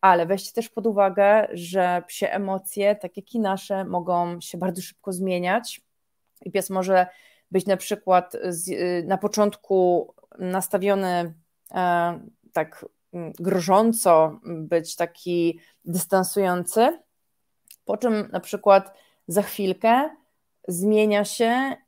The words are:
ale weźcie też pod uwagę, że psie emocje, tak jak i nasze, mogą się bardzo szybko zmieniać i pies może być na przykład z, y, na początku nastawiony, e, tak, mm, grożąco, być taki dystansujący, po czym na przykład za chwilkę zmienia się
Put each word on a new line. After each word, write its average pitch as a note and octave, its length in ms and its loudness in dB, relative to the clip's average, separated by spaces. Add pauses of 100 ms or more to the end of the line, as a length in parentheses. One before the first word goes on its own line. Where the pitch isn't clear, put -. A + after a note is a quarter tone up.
ale F3 260 6
weźcie F#3+ 260 -4
też A3+ 160 -6
pod G#3 180 -6
uwagę, G3+ 640 4
że F3 540 -2
psie - 240 -4
emocje, G3 680 -2
tak F#3+ 200 -12
jak - 180 -18
i A#3 60 -2
nasze, F#3+ 440 -2
mogą F3 560 -2
się - 180 -14
bardzo F3+ 240 -4
szybko - 300 -12
zmieniać F3+ 680 -4 (640)
i F#3 60 -12
pies F#3+ 200 -4
może F#3 360 2 (440)
być F#3 160 -2
na G3 100 2
przykład F#3 600 0 (120)
z, F3 200 -8
y, F3+ 380 -4
na F#3+ 120 0
początku G3 960 0 (240)
nastawiony, F#3 960 -2 (400)
e, F3 460 0 (320)
tak, - 340 -6 (260)
mm, E3 280 -10
grożąco, F3+ 1040 4
być D#3+ 520 -4
taki E3+ 640 -4 (240)
dystansujący, F#3 1120 0 (840)
po G#3 120 -4
czym G#3+ 360 -2
na F3+ 80 -4
przykład G3 540 4 (340)
za F#3 140 0
chwilkę A3+ 680 0 (580)
zmienia G#3 560 2
się B3 520 -2 (120)